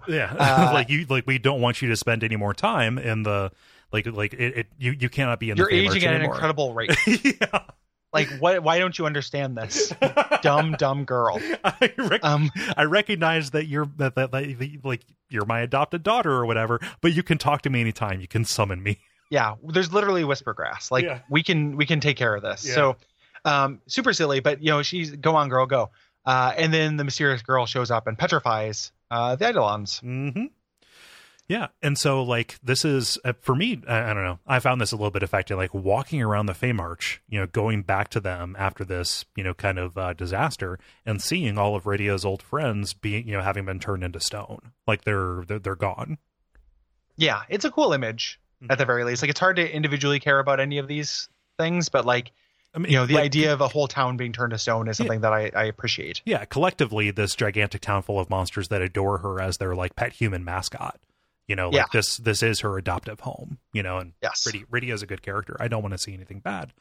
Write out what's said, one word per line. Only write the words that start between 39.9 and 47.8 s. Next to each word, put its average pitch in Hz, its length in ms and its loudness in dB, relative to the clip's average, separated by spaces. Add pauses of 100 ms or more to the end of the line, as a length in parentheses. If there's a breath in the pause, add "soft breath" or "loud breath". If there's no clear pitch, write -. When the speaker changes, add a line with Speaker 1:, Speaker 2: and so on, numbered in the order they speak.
Speaker 1:
uh, 90 160 -4
disaster, 92 640 -4 (300 soft breath)
and 107 120 -2
seeing 127 380 -2
all 104 180 2
of 95 100 -6
Rydia's 101 380 0
old 98 200 -4
friends 113 500 -4
being, 110 340 -6
you 104 80 -4
know, 95 60 -2
having 98 240 -2
been 95 140 -6
turned 95 240 -4
into 90 160 -6
stone. - 540 -8 (120)
Like, 107 200 0
they're, 92 420 0
they're, 104 100 -4
they're 95 180 -6
gone. 127 440 -4 (1000)
Speaker 2:
Yeah, 131 320 2
it's 202 160 -2
a 302 60 -2
cool 269 220 2